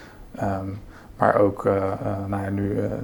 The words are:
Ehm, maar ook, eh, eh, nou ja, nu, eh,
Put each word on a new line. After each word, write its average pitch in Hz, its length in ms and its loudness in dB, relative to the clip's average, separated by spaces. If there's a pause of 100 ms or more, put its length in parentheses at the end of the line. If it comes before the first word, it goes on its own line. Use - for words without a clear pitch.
(340)
Ehm, 98 320 -4 (500)
maar 110 200 6
ook, 101 280 2
eh, 98 120 4
eh, 98 500 -2
nou 101 160 -2
ja, 101 80 -4
nu, 101 300 0
eh, 104 80 0 (160)